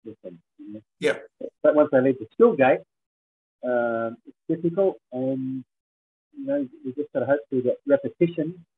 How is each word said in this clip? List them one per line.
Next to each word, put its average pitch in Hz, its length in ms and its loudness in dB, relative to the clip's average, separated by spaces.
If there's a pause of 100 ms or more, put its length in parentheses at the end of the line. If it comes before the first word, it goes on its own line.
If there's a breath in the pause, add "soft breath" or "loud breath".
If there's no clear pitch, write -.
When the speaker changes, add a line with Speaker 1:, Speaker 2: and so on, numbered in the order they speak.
Speaker 1:
with - 180 -18
them, 90 180 -18 (180)
you - 160 -18
know. - 60 -16 (180)
Speaker 2:
Yeah. - 200 -2 (440)
Speaker 1:
But - 120 4
once 151 180 4
they 131 80 6
leave 131 180 2
the - 160 -12
school 220 220 6
gate, 135 240 4 (840)
um, 117 600 -2
it's - 100 -20 (120)
difficult, 170 500 0 (140)
and, 131 520 -6 (720)
you - 100 -10
know, - 220 -2 (160)
we 127 80 -8
just 147 220 -6
gotta 123 120 -2
hope 143 220 2
through 127 140 -2
that 120 240 -2
repetition. 156 800 -2 (120)